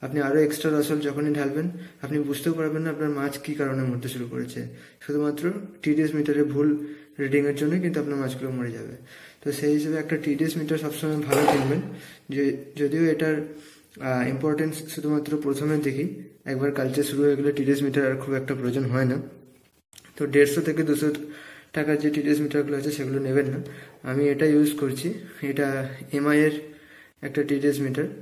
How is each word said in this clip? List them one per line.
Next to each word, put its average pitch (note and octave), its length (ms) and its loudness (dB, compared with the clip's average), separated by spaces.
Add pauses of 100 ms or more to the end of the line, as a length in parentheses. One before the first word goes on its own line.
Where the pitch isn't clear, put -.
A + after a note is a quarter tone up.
আপনি C#3+ 200 -2
আরও C#3+ 180 4
extra D3+ 400 2
র D3 40 4
সল্ট D3+ 200 0
যখনই D3 300 0
ঢালবেন, C#3+ 360 0 (320)
আপনি C#3+ 180 -2
বুঝতেও C#3 340 0
পারবেন D#3 280 0
না D#3+ 80 -2
আপনার D3+ 200 -2
মাছ C#3+ 300 -2
কী - 140 -6
কারণে C3+ 300 0
মরতে B2 240 -2
শুরু B2 200 -6
করেছে। B2 400 -6 (380)
শুধুমাত্র D3 460 0 (300)
টিডিএস D#3 340 2
মিটারে D3 280 2
ভুল D3 420 2 (340)
রিডিংয়ের C#3+ 360 2
জন্যই D3+ 240 0
কিন্তু D#3+ 200 0
আপনার C#3+ 180 -2
মাছগুলো C3 340 -4
মরে B2 200 -4
যাবে। A2+ 240 -10 (460)
তো C#3+ 100 -2
সেই D3 220 0
হিসেবে D3+ 240 0
একটা D#3 200 -2
টিডিএস D#3 400 0
meter D#3 200 0
সবসময় D#3 400 -2
ভালো D3 240 2 (100)
কিনবেন। C#3 300 2 (480)
যে, C#3 280 0 (180)
যদিও D3 280 2 (100)
এটার, D#3 220 2 (680)
আহ, B2+ 260 0
importance D3+ 460 0 (200)
শুধুমাত্র D3+ 440 -2
প্রথমের D3 440 0
দিকেই, C#3 280 -2 (360)
একবার C#3 260 0
culture C#3 320 0
শুরু C#3+ 200 0
হয়ে C#3+ 120 6
গেলে C#3+ 160 2
TDS C#3+ 320 2
meter C3+ 280 2
আর C3 100 -2
খুব C3+ 120 -4
একটা C3+ 220 -2
প্রয়োজন B2 300 -2
হয় B2+ 200 2
না। B2+ 120 2 (1000)
তো D3 120 -2
দেড়শো C#3+ 340 6
থেকে D#3 220 0
দুশো D3+ 300 2 (600)
টাকার D3+ 240 2
যে D3 120 2
টিডিএস D3 320 2
মিটারগুলো D3 360 0
আছে C3+ 140 -2
সেগুলো C3+ 280 -2
নেবেন C3+ 340 2
না। C3 60 -4 (440)
আমি C#3 260 2
এটা C#3+ 160 2
ইউজ D3 340 6
করছি, C3+ 340 -2 (280)
এটা C#3 480 -2 (220)
এমআই D3 280 4
এর D3+ 220 2 (600)
একটা C#3+ 220 -2
টিডিএস C#3+ 360 2
meter C3+ 280 -2 (140)